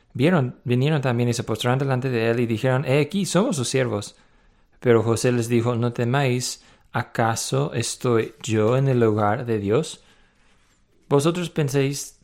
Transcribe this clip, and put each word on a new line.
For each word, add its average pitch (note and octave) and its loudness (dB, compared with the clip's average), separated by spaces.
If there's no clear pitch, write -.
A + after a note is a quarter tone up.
vieron, C3+ 0
vinieron C3+ 0
también A#2+ 0
y A#2+ 0
se A#2 -4
postraron B2 -2
delante C3+ -2
de A#2 0
él A#2+ 0
y A#2+ 0
dijeron: B2+ 0
"He C#3 2
aquí, E3+ -2
somos G#3 0
sus B2+ -4
siervos". A#2 -2
Pero A#2 4
José A#2 0
les A#2+ 0
dijo: A#2+ 0
"No A#2+ -2
temáis, B2 -2
¿acaso A#2 -2
estoy A#2 -2
yo G#2+ 2
en C3+ 2
el B2+ 2
lugar G#2+ 2
de A2+ -2
Dios? G#2+ -2
Vosotros E3 0
penséis, C#3 -2